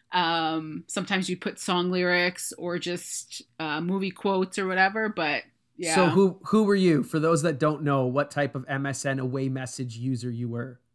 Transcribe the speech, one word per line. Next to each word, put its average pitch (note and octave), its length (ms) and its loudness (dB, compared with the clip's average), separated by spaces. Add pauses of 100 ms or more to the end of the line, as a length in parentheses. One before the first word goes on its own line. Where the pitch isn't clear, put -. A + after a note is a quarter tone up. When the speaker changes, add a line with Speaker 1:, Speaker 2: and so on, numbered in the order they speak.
(120)
Speaker 1:
Um, D#3+ 760 -2
sometimes F#3 420 -2
you F3+ 60 -4
put - 240 -8
song F3+ 300 2
lyrics F3+ 680 0
or F3 220 -6
just, - 640 -8 (180)
uh, D#3 200 -4
movie F#3+ 300 -2
quotes F#3+ 480 -2
or F#3+ 80 -2
whatever, G3 420 2
but D3+ 340 -2 (340)
yeah. E3 180 -2
Speaker 2:
So F3+ 140 6
who, F#3 380 4
who A3 180 4
were G3+ 100 4
you? F3 300 4
For - 140 -4
those D#3+ 240 4
that D#3+ 160 0
don't D3+ 240 0
know C#3 240 2
what C#3 240 0
type C#3+ 240 -2
of C3 140 -8
M C#3 180 -2
S C3+ 200 -6
N C3+ 120 0
away C3+ 300 -2
message B2+ 480 -6
user B2 340 -4
you A#2+ 180 -6
were, A#2+ 320 -8 (140)